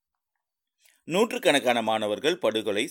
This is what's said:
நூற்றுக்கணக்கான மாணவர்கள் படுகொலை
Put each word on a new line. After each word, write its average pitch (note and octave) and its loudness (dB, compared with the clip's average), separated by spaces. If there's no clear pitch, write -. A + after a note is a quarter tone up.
நூற்றுக்கணக்கான D3 2
மாணவர்கள் A2 -2
படுகொலை G#2+ 0